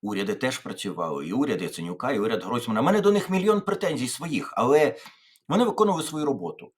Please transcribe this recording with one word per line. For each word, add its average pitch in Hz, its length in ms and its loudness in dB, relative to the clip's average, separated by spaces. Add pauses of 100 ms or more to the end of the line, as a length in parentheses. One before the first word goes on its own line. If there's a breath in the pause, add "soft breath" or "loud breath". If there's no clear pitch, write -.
Уряди 101 340 -4
теж 127 220 -4
працювали, 82 680 -6
і 90 60 -4
уряд 139 280 0
Яценюка, 90 500 -6
і 110 80 -2
уряд 104 240 -2
Гройсмана. 113 380 -2
У - 20 2
мене 202 180 4
до 202 100 6
них 202 180 2
мільйон 196 320 2
претензій 160 460 -2
своїх, - 480 -4
але 139 400 6 (520 loud breath)
вони 196 160 4
виконували 202 400 2
свою 151 220 -4
роботу. 95 520 -4